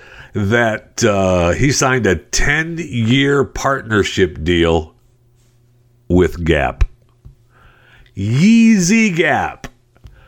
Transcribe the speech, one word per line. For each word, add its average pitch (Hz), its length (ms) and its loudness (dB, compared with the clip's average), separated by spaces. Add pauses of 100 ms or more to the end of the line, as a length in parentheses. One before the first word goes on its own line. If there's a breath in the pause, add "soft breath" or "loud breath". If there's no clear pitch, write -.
(320 loud breath)
that, 110 720 -2
uh, 92 480 0
he 143 180 0
signed 127 360 -2
a 92 100 2
ten-year 143 1300 -2
partnership 98 1000 -2
deal 82 520 0 (1120)
with 87 360 0
Gap. 73 400 0 (1300 soft breath)
Yeezy 208 1000 2
Gap. 135 520 -4 (600 soft breath)